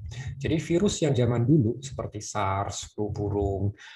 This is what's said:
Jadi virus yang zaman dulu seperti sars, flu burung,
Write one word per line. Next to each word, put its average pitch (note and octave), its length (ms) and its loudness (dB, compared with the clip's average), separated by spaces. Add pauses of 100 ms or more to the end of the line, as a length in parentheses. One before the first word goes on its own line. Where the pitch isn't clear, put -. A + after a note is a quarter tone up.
(380)
Jadi D#3+ 240 0
virus F#3 380 2
yang C#3 160 2
zaman A#2+ 320 4
dulu B2+ 320 4
seperti - 420 -8
sars, G2 680 -4
flu G#2+ 160 -4
burung, G2+ 640 -2 (220)